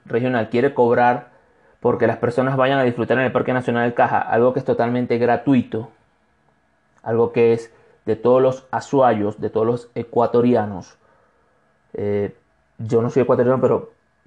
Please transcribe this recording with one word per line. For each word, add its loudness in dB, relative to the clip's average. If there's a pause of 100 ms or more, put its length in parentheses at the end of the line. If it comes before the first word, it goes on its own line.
regional -2
quiere 0
cobrar 2 (420)
porque 0
las -2
personas -2
vayan 2
a 2
disfrutar 0
en 0
el 0
Parque -2
Nacional -2
El -2
Caja, 2
algo 2
que -4
es -6
totalmente -2
gratuito, -2 (1120)
algo 0
que 4
es -4 (320)
de -2
todos 2
los -2
azuayos, 0
de -6
todos -2
los -4
ecuatorianos. -2 (960)
Eh, -4 (440)
yo 0
no -2
soy 2
ecuatoriano, 2
pero 0 (340)